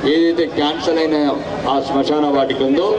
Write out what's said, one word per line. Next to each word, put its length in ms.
ఏదైతే 320
క్యాన్సిల్ 440
అయిన 140
ఆ 20
శ్మశాన 400
వాటిక 320
ఉందో 180